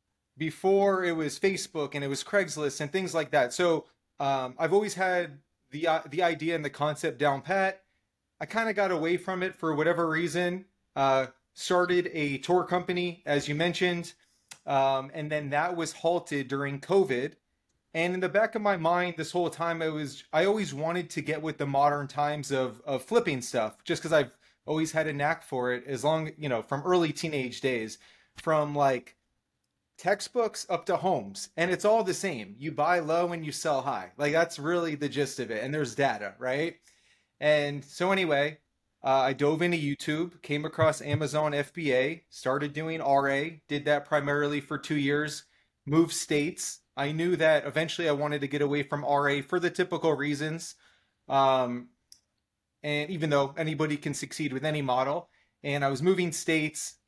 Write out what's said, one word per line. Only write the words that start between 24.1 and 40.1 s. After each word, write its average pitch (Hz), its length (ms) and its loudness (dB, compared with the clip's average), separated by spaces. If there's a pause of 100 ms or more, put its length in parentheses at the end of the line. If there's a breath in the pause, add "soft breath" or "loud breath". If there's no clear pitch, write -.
I've 147 240 4 (300 soft breath)
always 156 260 -2
had 160 160 0
a 156 60 -4
knack 143 300 -2
for 123 280 -2
it, 123 160 -6
as 127 160 -6
long, 156 340 0
you 151 120 -6
know, 117 120 0
from 139 220 -4
early 175 300 2
teenage 139 480 -4
days, 117 380 -2 (360 soft breath)
from, 151 400 0
like, 135 400 0 (800)
textbooks 208 720 -2
up 175 160 -2
to 180 120 0
homes. 127 580 -2
And 175 160 2
it's 175 140 0
all 214 180 6
the 185 100 -2
same. 113 460 -6
You 147 140 -8
buy 160 260 2
low 170 320 0
and 165 140 -6
you 147 80 -6
sell 143 300 -2
high. 107 340 -4
Like, 147 160 0
that's 165 260 2
really 165 360 0
the 143 120 -2
gist 135 320 -2
of 117 100 -4
it. 110 140 -4
And 135 100 -4
there's 135 220 -2
data, 107 420 0
right? 143 400 -2 (640 soft breath)
And 147 460 2
so 180 260 0
anyway, 156 480 2 (460)
uh, 135 160 4
I 131 100 2
dove 143 300 2
into 175 160 2
YouTube, 156 640 -4